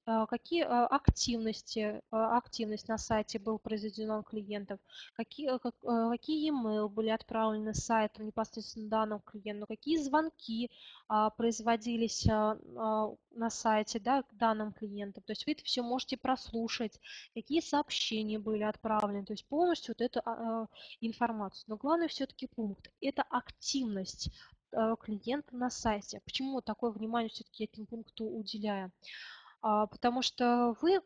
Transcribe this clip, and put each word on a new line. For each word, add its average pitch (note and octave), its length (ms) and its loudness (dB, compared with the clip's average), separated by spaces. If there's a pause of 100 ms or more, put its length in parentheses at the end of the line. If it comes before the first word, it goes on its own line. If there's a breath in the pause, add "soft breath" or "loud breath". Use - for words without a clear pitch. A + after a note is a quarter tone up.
э, A3+ 240 4
какие, E4 340 0
э, - 40 2
активности, A#3 1120 2
э, G#3+ 200 -2 (120)
активность A3+ 760 0
на A3 120 -2
сайте G#3+ 400 -2
была G#3+ 180 -2
произведена G#3+ 640 -4
у G#3+ 40 -8
клиентов, G3+ 560 -8 (360 loud breath)
какие, B3+ 400 -2
э, A#3+ 40 -2
как, A#3+ 140 -4 (100)
э, A#3 280 2
какие D4+ 340 0
e-mail A3 420 2
были A3 220 -2
отправлены A3 640 0
с - 100 -4
сайта G#3+ 400 2
непосредственно G#3+ 680 -6
данному G#3+ 360 0
клиенту, G#3 400 -8
какие C#4 320 0
звонки, C4+ 720 0 (400 loud breath)
а, G#3+ 220 4
производились, A#3 1000 2
а, G#3+ 280 4 (200)
а, G#3+ 380 0 (160)
на A#3 180 -2
сайте, G#3+ 500 2
да, A#3+ 220 2
к - 160 -14
данным G#3+ 340 2
клиентам. G3+ 520 -10
То - 80 -8
есть - 160 -6
вы D4+ 60 0
это - 100 -6
всё - 200 0
можете B3+ 320 -4
прослушать, A#3 840 -2 (340 loud breath)
какие D4+ 280 0
сообщения A3 800 0
были G#3+ 240 0
отправлены, G#3 600 0
то G#3+ 80 -6
есть - 140 -8
полностью D#4+ 500 2
вот - 40 -6
эту, A#3+ 240 0
а, A3+ 380 -2
а, G#3+ 40 -6 (340 loud breath)
информацию. A3+ 680 -2
Но G#3+ 100 -6
главный D#4+ 300 2
всё-таки - 400 -6
пункт — - 420 -6 (120)
это C#4 220 0
активность, - 1080 -4 (440 loud breath)
э, A3+ 260 2
клиента A#3+ 560 -6
на B3 140 -2
сайте. G#3 560 -2
Почему C4+ 360 -4
такое A3+ 300 -2
внимание A3 380 -2
всё-таки - 360 -12
этому G#3+ 200 -12
пункту A3+ 400 -10
уделяю? G#3 640 -4 (720 loud breath)
А, G#3+ 260 4
потому B3 340 2
что A#3+ 600 4
вы F4+ 240 6